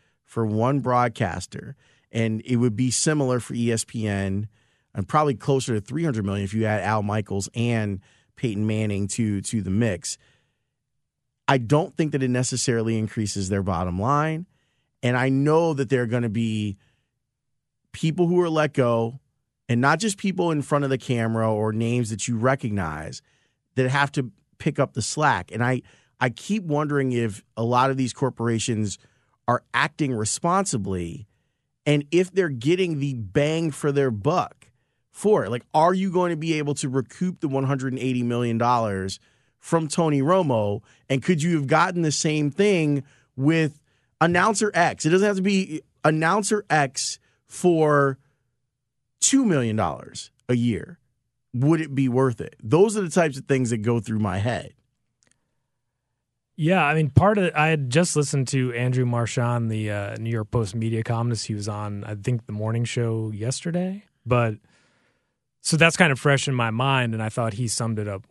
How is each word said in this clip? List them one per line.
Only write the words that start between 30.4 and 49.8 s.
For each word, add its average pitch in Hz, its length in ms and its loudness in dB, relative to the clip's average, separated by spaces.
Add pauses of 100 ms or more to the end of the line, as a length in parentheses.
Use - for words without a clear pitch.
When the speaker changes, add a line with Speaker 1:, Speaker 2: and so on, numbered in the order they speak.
Speaker 1:
and 147 240 2
if 180 200 2
they're 185 200 0
getting 156 480 0
the 139 160 -4
bang 147 560 -2
for 143 220 -2
their 139 180 2
buck 120 580 -2 (420)
for 196 340 2
it. 98 60 -4
Like, 123 220 -6
are 170 220 6
you 190 160 0
going 175 200 2
to 170 60 -2
be 160 220 -2
able 147 160 -2
to 143 140 -6
recoup 135 520 -4
the 156 80 -2
one 135 160 0
hundred 131 280 -2
and 127 80 -6
eighty 123 220 0
million 120 360 0
dollars 110 600 0 (380)
from 160 300 0
Tony 151 340 0
Romo? 131 600 2 (260)
And 131 140 0
could 165 200 2
you 170 140 0
have 143 100 -2
gotten 170 360 2
the 151 100 2
same 151 380 0
thing 160 540 2 (320)
with 156 440 2 (400)
announcer 196 540 2
X? 156 320 0
It 156 40 4
doesn't 190 160 4
have 202 100 2
to 190 60 -2
be 190 400 0 (220)
announcer 170 640 2
X 143 500 0 (280)
for 147 720 2 (1040)
two 269 240 4
million 123 320 2
dollars - 540 -4 (180)